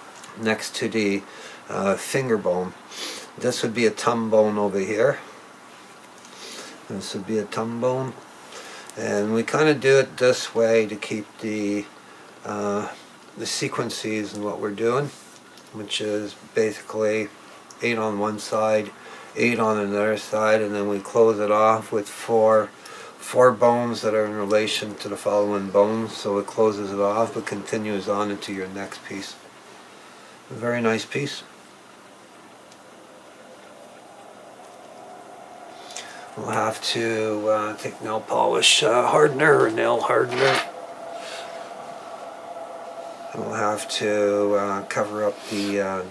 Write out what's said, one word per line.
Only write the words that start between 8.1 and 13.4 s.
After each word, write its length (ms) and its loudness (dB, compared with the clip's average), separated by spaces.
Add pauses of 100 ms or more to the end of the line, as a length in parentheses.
And 360 0
we 100 2
kinda 320 4
do 240 6
it 180 0
this 380 2
way 320 6
to 80 -6
keep 300 -6 (120)
the, 480 -2 (580)
uh, 460 -4 (480)
the 80 -8